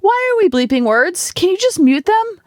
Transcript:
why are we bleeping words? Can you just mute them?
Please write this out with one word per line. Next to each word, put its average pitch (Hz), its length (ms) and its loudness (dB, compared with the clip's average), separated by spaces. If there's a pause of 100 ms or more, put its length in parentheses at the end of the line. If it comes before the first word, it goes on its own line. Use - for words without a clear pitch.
why 494 300 0
are 480 60 0
we 427 120 2
bleeping 247 360 0
words? 247 460 0
Can - 180 -2
you 381 80 -2
just 480 220 -2
mute 277 260 2
them? 440 200 2 (220)